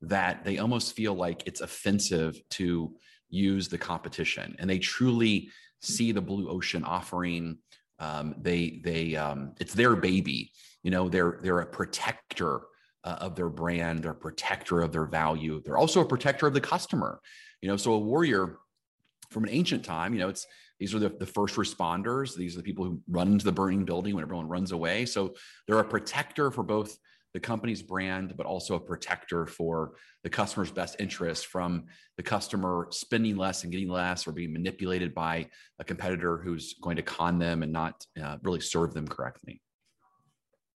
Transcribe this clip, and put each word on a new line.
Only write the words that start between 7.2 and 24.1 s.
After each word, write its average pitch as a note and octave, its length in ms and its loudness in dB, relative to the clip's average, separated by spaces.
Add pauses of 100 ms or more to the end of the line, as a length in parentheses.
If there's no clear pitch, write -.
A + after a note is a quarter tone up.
Um, D2+ 400 -4
they, E2+ 440 0
they, E2 340 -2
um, C#2+ 420 -4
it's - 140 -6
their A#2 220 8
baby. F2 560 2 (300)
You F#2 100 0
know, F#2 180 4
they're, F2 340 4
they're F2+ 160 4
a E2 80 0
protector, - 920 -4 (420)
uh, F2 160 -6
of F2 160 -6
their F2 140 0
brand. E2 520 0
They're D#2+ 100 -4
a - 40 -8
protector - 640 0
of D#2+ 100 2
their D#2+ 140 0
value. D#2 580 0
They're - 140 0
also E3 240 6
a C#3+ 40 6
protector C#3 420 4
of C3+ 60 6
the C#3 80 4
customer. - 580 0 (420)
You F#2 60 -4
know, G2+ 100 2
so A2+ 160 2
a G#2+ 60 6
warrior G#2+ 580 4 (720)
from A2 140 -2
an G#2 60 0
ancient E3 340 2
time, F2 300 -2
you A2+ 80 0
know, F#2 80 2
it's, - 180 -8 (320)
these G2 140 -2
are G#2+ 60 2
the, G#2 100 4
the G2 160 -4
first G2+ 300 0
responders. G#2 800 0
These F2+ 200 -6
are F2+ 40 -8
the E2+ 40 -10
people F#2 220 -4
who E2+ 240 -4
run F2 200 4
into G2+ 160 6
the F#2+ 60 4
burning F#2+ 320 2
building F2+ 300 0